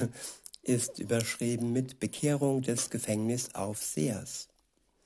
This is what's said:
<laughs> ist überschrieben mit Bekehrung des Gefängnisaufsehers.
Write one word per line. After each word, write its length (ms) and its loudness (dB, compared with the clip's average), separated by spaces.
<laughs> 320 -18
ist 360 2
überschrieben 720 0
mit 260 0
Bekehrung 600 2
des 280 0
Gefängnisaufsehers. 1600 -2